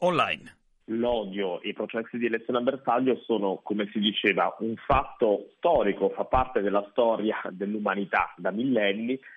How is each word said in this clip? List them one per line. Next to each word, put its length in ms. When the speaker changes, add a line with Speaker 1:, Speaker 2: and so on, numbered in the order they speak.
Speaker 1:
online. 540
Speaker 2:
L'odio 720
e 60
i 40
processi 460
di 80
elezione 320
a 40
bersaglio 640
sono, 380
come 300
si 80
diceva, 600
un 160
fatto 800
storico, 540
fa 140
parte 360
della 300
storia 500
dell'umanità 840
da 140
millenni, 680